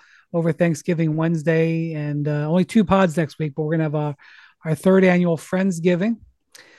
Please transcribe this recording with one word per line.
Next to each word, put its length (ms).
over 200
Thanksgiving 600
Wednesday, 800
and, 340
uh, 220
only 160
two 200
pods 320
next 220
week, 160
but 80
we're 100
gonna 120
have 100
a, 220
our 100
third 300
annual 320
Friendsgiving. 800